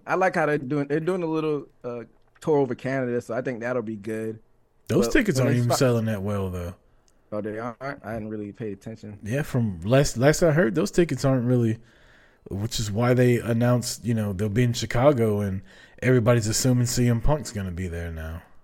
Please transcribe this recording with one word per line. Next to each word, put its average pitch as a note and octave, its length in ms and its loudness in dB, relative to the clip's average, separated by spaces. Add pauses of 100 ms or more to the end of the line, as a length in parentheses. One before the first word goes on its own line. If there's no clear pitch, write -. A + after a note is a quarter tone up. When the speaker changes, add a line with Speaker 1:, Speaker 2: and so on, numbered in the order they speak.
Speaker 1:
I D3+ 80 -2
like F#3 220 2
how D#3 100 0
they're D3 120 0
doing. C#3+ 280 -2
They're D#3 140 -2
doing F3 240 -2
a - 20 -2
little, D#3 400 -2 (180)
uh, A#2+ 200 -8 (360)
tour D3+ 180 2
over B2+ 160 2
Canada, B2+ 460 -2
so A#2 140 -8
I B2+ 80 -4
think B2 180 -6
that'll A#2+ 220 -4
be A2 140 -6
good. A2 420 -6 (500)
Speaker 2:
Those F#3 180 2
Speaker 1:
But A3+ 60 -2
Speaker 2:
tickets G#3 260 2
Speaker 1:
when B2 100 2
Speaker 2:
aren't A#2+ 60 2
Speaker 1:
they B2 40 2
Speaker 2:
even A#2+ 100 2
Speaker 1:
start D3+ 100 2
Speaker 2:
selling A#2+ 280 2
that G#2 160 -2
well, G2 280 -2
though. F2 240 -8 (560)
Speaker 1:
Oh, G#2 100 -6
they G#2+ 180 -6
aren't? B2 460 -10
I G#2+ 100 -8
didn't A2 160 -8
really G#2+ 200 -8
pay G#2 220 -8
attention. G#2 500 -14
Speaker 2:
Yeah, B2+ 200 -2
from A2 400 -2
last, C3 340 2
last C#3+ 260 4
I E3 80 6
heard, F#3 240 2
those F3 160 0
tickets D#3+ 340 0
aren't C3 200 2
really, A#2+ 340 2 (720)
which G#2 320 -4
is G#2 100 -4
why A#2+ 240 2
they B2 240 4
announced, A#2 640 0
you A#2 100 0
know, G#2 180 -2
they'll G#2 160 -2
be A2+ 160 2
in A#2+ 80 2
Chicago A#2 680 2
and F#2+ 220 -2 (400)
everybody's A#2+ 440 4
assuming B2 400 2
C B2 220 0
M A#2 120 2
Punk's D3 320 0
gonna G2 180 -6
be F2 180 -6
there E2+ 220 -8
now. E2 320 -10 (220)